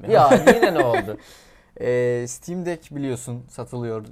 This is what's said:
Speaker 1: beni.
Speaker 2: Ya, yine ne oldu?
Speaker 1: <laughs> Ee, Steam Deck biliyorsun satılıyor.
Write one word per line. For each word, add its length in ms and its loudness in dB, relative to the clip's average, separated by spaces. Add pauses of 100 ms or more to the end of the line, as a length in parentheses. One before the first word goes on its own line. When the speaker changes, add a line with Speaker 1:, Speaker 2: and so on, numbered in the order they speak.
Speaker 1:
beni. 100 -2
Speaker 2:
Ya, 180 6 (240)
yine 200 2
ne 100 0
oldu? 380 -2
Speaker 1:
<laughs> 40 -20 (540)
Ee, 480 -2
Steam 380 -10
Deck 300 -10
biliyorsun 520 -8
satılıyor. 640 -10